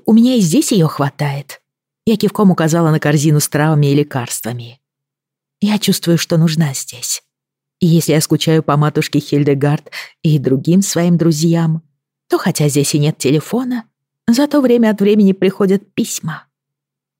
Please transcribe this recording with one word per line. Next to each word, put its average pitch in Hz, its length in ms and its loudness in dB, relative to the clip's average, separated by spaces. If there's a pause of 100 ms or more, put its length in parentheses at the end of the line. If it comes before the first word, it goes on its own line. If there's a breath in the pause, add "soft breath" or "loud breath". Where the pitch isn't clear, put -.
у 226 80 2
меня 240 220 4
и 233 60 2
здесь 185 300 0
её 170 160 2
хватает. 143 760 -6 (440)
Я 220 120 0
кивком 202 340 2
указала 160 400 0
на 156 80 2
корзину 147 400 2
с - 100 -4
травами 147 380 0
и 139 80 2
лекарствами. 120 840 -6 (800)
Я 208 180 0
чувствую, 170 380 0
что 170 200 -4
нужна 160 360 0
здесь. - 500 -12 (600)
И - 20 2
если 160 280 2
я 156 80 2
скучаю 160 420 0
по 147 140 0
матушке 147 420 -2
Хильдегард 147 720 -2 (300 loud breath)
и 151 180 2
другим 135 420 0
своим 175 360 0
друзьям, 165 680 0 (460)
то 349 80 0
хотя 156 320 -2
здесь 139 260 0
и 151 40 0
нет 151 180 -2
телефона, 226 680 -2 (420)
зато 285 360 0
время 240 300 4
от 208 100 -2
времени 202 320 4
приходят 190 600 -2
письма. - 540 -8 (720)